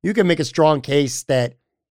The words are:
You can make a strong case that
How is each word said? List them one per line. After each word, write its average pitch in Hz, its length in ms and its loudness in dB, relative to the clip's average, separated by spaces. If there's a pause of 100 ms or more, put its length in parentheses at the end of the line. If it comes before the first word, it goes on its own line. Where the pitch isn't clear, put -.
You 202 120 -2
can 202 120 2
make 170 140 0
a 151 40 -2
strong 156 360 2
case 139 440 -2
that 123 300 -2 (380)